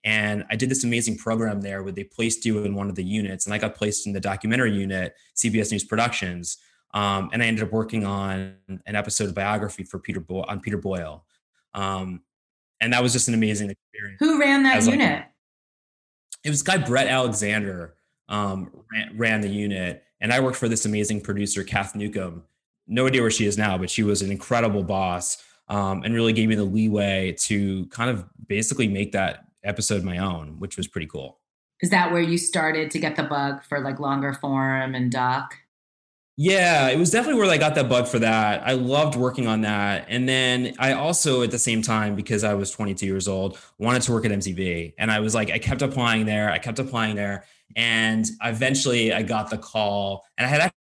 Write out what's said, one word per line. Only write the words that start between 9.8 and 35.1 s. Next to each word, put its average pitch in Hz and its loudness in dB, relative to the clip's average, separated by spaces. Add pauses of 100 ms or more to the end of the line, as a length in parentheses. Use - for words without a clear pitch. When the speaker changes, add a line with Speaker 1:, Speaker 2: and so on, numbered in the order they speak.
Speaker 1:
for - -12
Peter 90 -6
Bo-, 92 -6
on 101 -6
Peter 101 -4
Boyle. 85 -6 (500)
Um, 95 -4 (600)
and 117 2
that 123 4
was 123 4
just 123 0
an 117 2
amazing 107 2
experience. 101 -16
Speaker 2:
Who 311 4
ran 277 6
that 262 6
Speaker 1:
As, 226 4
like, 277 4
Speaker 2:
unit? 151 2 (1200)
Speaker 1:
it 151 -2
was 143 0
guy 185 4
Brett 127 2
Alexander, 104 0 (340)
um, 101 -2 (200)
ran, 107 -6
ran 110 2
the 101 -2
unit. 98 -4 (160)
And 113 0
I 135 4
worked 127 0
for 120 -2
this 113 0
amazing 107 0
producer, 101 -4
Kath 98 -2
Newcomb. 95 -6 (440)
No 123 2
idea 127 4
where 113 4
she 110 2
is 101 0
now, 104 2
but 90 -4
she 110 0
was 101 2
an 98 -2
incredible 104 0
boss, 90 -2 (280)
um, 98 -2
and 117 -2
really 117 4
gave 110 4
me 110 4
the 104 0
leeway 101 2 (120)
to 98 0
kind 117 -4
of 101 -4 (220)
basically 107 0
make 98 -2
that 95 -2 (180)
episode 101 -2
my 90 -4
own, 82 -6
which 95 -10
was - -6
pretty 78 -8
cool. - -12 (400)
Speaker 2:
Is 180 -2
that 175 4
where 175 2
you 170 2
started 156 0
to 156 -4
get 151 -2
the 160 -2
bug 139 -4
for, 143 -4
like, 135 -6
longer 139 -2
form 135 -2
and 127 0
doc? 127 -2 (880)